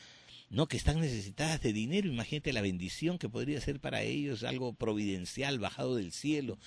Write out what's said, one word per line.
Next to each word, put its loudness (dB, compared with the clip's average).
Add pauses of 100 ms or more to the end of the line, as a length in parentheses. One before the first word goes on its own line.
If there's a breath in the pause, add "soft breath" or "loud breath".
(500 loud breath)
¿no? 4
Que -2
están 4
necesitadas 0
de 2
dinero. 2
Imagínate -2
la 2
bendición 0
que -4
podría -2
ser -2
para 0
ellos, -2
algo -2
providencial, 0
bajado 0
del -2
cielo. -2